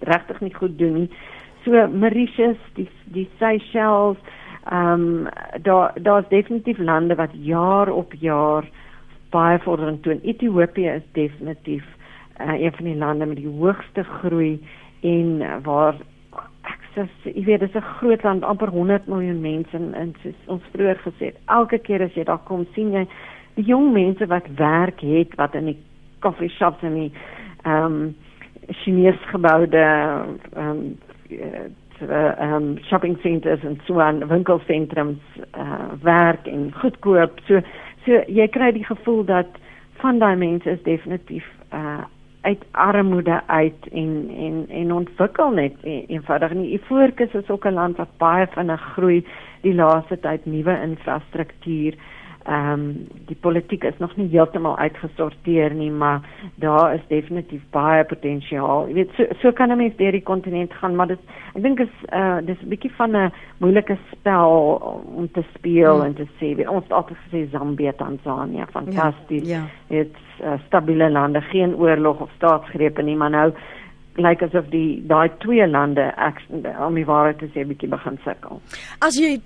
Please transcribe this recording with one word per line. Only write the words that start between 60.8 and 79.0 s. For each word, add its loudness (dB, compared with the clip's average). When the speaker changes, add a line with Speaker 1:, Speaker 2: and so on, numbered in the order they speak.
Speaker 1:
maar 2
dit, -4
ek -8
dink 2
is, -2
eh, 0
dis -6
'n -12
bietjie -6
van 0
'n 2
moeilike 2
spel 2
om -6
te -4
speel 6
Speaker 2:
Hmm. 2
Speaker 1:
en -4
te -8
sê, -2
weet, -2
ons -2
het -6
altyd -2
gesê -4
Zambië, -4
Tanzanië, -8
fantasties. -4
Speaker 2:
Ja, -4
ja. -6
Speaker 1:
Dit, -2
eh, -6
stabiele 2
lande, 2
geen 0
oorlog 2
of -10
staatsgrepe 0
nie, -2
maar 0
nou 4
lyk 4
asof 0
die, -2
daai 4
twee 2
lande, 2
ek, -2
om -2
die -2
waarheid 2
te -10
sê, -4
bietjie -8
begin -6
sukkel. -10